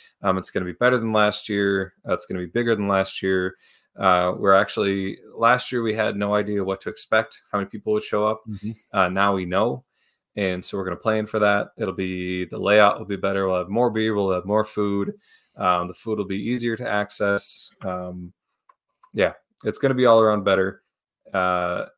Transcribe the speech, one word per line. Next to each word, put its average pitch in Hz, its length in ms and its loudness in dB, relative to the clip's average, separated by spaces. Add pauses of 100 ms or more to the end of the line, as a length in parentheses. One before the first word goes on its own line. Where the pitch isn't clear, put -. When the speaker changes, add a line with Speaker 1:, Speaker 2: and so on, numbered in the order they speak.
(200)
Speaker 1:
Um, 95 160 0
it's 92 140 -6
gonna 95 160 -4
be 90 80 -8
better 123 240 2
than 113 120 -4
last 107 380 0
year. 98 460 0 (120)
Uh, 101 60 -2
it's - 140 -4
gonna 92 140 -6
be 90 40 -6
bigger 117 300 0
than 101 120 -2
last 95 360 0
year. 92 340 0 (400)
Uh, 90 400 2
we're 101 160 4
actually, 98 640 2 (180)
last 117 380 2
year 123 100 -2
we 113 120 0
had 107 220 0
no 101 180 0
idea 104 280 0
what 95 200 -4
to - 80 -8
expect, - 500 -2 (100)
how 104 60 -2
many 98 140 -2
people 107 240 -2
would 107 80 0
show 104 240 0
up. 107 200 -2
Speaker 2:
Mm-hmm. 107 260 -8 (200)
Speaker 1:
Uh, 95 160 2
now 98 260 2
we 95 120 -2
know. 110 380 0 (520)
And 92 260 -2
so - 140 -8
we're 95 80 -4
gonna 90 120 -4
plan 110 280 0
for 107 140 -4
that. 104 300 2 (100)
It'll 95 160 -4
be, 92 500 -4
the 110 140 -12
layout 101 400 6
will 110 80 -12
be 98 100 -6
better. 98 300 -2
We'll 92 100 0
have 90 140 -4
more 120 180 0
beer. 110 260 -2
We'll 98 180 0
have 90 120 -2
more 104 220 0
food. 101 480 -2 (400)
Um, 90 320 0
the 87 60 -10
food 110 240 -6
will 101 80 -2
be 98 240 -6
easier 117 280 -2
to 117 140 -8
access. 104 800 -4 (120)
Um, 90 500 -8 (800)
yeah, 92 220 0 (300)
it's 110 120 -4
gonna 135 160 2
be 127 140 2
all 113 120 8
around 107 260 4
better. 95 360 2 (500)
Uh, 90 540 -2 (140)